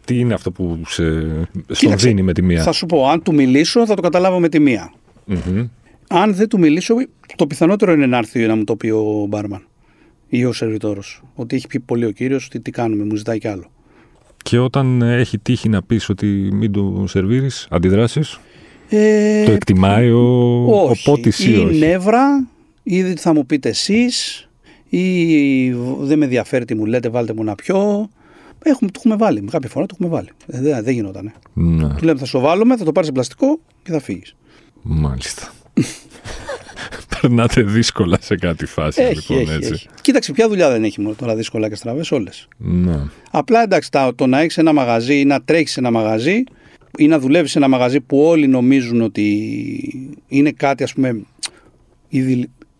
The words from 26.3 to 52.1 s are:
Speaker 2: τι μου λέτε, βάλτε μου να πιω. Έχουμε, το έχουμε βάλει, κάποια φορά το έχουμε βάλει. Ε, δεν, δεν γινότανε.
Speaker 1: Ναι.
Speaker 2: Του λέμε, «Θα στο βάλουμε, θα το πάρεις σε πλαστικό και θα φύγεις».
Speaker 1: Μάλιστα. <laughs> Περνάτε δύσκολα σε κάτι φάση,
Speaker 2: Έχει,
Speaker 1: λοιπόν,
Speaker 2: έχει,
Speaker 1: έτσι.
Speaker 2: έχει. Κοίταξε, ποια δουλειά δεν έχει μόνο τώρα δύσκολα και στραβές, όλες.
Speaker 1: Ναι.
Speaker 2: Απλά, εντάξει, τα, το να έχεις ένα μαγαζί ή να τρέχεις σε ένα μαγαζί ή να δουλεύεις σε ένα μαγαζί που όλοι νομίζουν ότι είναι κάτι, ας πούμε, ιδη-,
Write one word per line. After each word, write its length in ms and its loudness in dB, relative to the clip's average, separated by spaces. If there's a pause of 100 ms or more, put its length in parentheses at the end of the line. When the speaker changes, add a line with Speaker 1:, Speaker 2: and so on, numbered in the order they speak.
Speaker 2:
τι 100 -4
μου 100 -2
λέτε, 240 -2
βάλτε 240 -4
μου 100 -6
να 120 -4
πιω. 540 -2 (540)
Έχουμε, 280 0
το 120 -18
έχουμε 120 2
βάλει, 260 0 (100)
κάποια 180 -6
φορά 160 -6
το 140 -14
έχουμε 160 -4
βάλει. 140 -8 (180)
Ε, 140 -10
δεν, 220 -2
δεν 100 -2
γινότανε. 400 -8 (200)
Speaker 1:
Ναι. 340 2
Speaker 2:
Του 180 -4
λέμε, 140 2
«Θα 60 -6
στο 140 -2
βάλουμε, 380 2
θα 80 -8
το 60 0
πάρεις 180 0
σε 40 -6
πλαστικό 460 -2 (240)
και 80 -10
θα 80 -2
φύγεις». 360 -12 (460)
Speaker 1:
Μάλιστα. 680 -4 (220)
<laughs> 80 0 (1400)
Περνάτε 400 2
δύσκολα 600 0
σε 140 -2
κάτι 300 -4
φάση, 360 -4
Speaker 2:
Έχει, 140 0 (180)
Speaker 1:
λοιπόν, 40 0 (100)
Speaker 2:
έχει, 100 -6
Speaker 1:
έτσι. 160 -4
Speaker 2:
έχει. 140 -10 (140)
Κοίταξε, 300 0
ποια 160 2
δουλειά 240 2
δεν 120 0
έχει 180 -4
μόνο 140 -6
τώρα 200 -4
δύσκολα 340 -4
και 60 -8
στραβές, 360 -8
όλες. 360 -6 (100)
Speaker 1:
Ναι. 420 -2 (320)
Speaker 2:
Απλά, 320 0
εντάξει, 280 0
τα, 240 2
το 120 0
να 120 2
έχεις 180 0
ένα 160 4
μαγαζί 460 2
ή 60 2
να 160 2
τρέχεις 300 0
σε 80 -6
ένα 120 -2
μαγαζί 520 0 (540)
ή 100 4
να 120 4
δουλεύεις 320 2
σε 60 -2
ένα 100 4
μαγαζί 340 2
που 220 0
όλοι 240 4
νομίζουν 540 2
ότι 280 0 (1000)
είναι 240 2
κάτι, 320 -2
ας 100 -6
πούμε, 280 -2 (880)
ιδη-, 400 -2 (300)